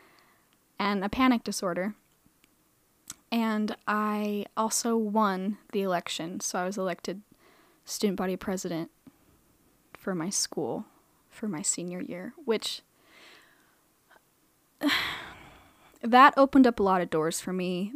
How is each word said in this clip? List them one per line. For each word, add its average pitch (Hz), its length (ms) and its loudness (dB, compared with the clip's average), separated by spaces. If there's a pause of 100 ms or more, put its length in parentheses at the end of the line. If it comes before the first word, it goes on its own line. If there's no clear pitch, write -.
(800)
and 202 240 0
a 202 60 -2
panic 254 340 2
disorder. 196 500 -4 (1400)
And 220 460 0 (100)
I 208 600 -2 (100)
also 220 400 0
won 208 600 0 (160)
the 202 80 0
election, 180 580 -4
so - 180 -4
I 180 80 -2
was 196 120 -6
elected 185 440 -6 (640)
student 196 340 -2
body 185 200 -2
president 180 540 -6 (1000)
for 190 220 -8
my 165 140 -4
school - 560 -4 (520)
for 220 100 -6
my 170 140 -4
senior 175 400 -6
year, 180 320 -10 (100)
which 220 380 -4 (2000)
<sighs> 285 80 2 (1120)
that 247 340 8
opened 269 320 8
up 233 120 2
a 208 40 4
lot 185 180 4
of 175 80 -2
doors 160 300 0
for 180 140 -6
me 185 420 -2